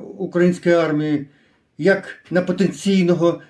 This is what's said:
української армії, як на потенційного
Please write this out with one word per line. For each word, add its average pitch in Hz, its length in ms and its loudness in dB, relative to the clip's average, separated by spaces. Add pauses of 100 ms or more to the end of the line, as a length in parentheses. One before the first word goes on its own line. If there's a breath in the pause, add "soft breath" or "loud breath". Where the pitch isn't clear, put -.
(180)
української 175 580 0
армії, 151 540 0 (480 soft breath)
як 185 520 -2
на 175 120 0
потенційного 175 1080 0